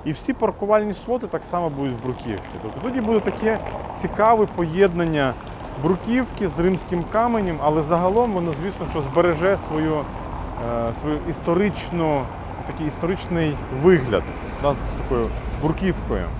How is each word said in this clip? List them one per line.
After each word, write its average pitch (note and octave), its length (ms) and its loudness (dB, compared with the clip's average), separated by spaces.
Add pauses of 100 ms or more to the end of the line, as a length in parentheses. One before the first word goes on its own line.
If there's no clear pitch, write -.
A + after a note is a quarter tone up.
І D#3 80 -2
всі - 200 -4
паркувальні G#3 600 2
слоти A#3 340 -4
так D#3+ 180 -6
само F3 260 -2
будуть C3+ 300 -2
в - 40 -12
бруківці. A2+ 440 -6 (140)
Тобто A2 200 -8
тоді B3+ 180 -2
буде A3 200 4
таке G#3+ 380 0 (360)
цікаве G#3+ 520 4
поєднання E3 840 2 (500)
бруківки G#3+ 680 0
з C#3+ 100 -4
римським F3 540 0
каменем, G#3+ 500 2
але D3+ 200 4
загалом F#3 500 4
воно, E3+ 200 0
звісно, E3+ 380 -4
що D#3+ 100 -2
збереже E3+ 560 4
свою, D#3 440 0 (880)
е, A#2 60 -4
свою D3+ 240 -2 (100)
історичну, E3+ 920 0 (440)
такий D3+ 200 -6
історичний E3 680 0 (280)
вигляд, C3 400 6 (400)
да, C#3+ 100 2
з - 300 -4
такою A#2 240 0 (360)
бруківкою. B2 600 0 (160)